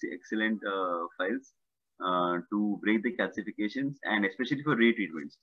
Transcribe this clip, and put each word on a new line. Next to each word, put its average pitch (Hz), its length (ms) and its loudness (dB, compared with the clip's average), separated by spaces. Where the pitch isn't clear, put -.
excellent, 107 520 -2
uh, 92 420 0
files, 113 340 -2
uh, 90 360 2
to 104 320 0
break 107 220 2
the 117 120 -2
calcifications 104 800 -4
and 104 200 2
especially 139 380 -2
for 147 120 2
retreatments. 95 680 2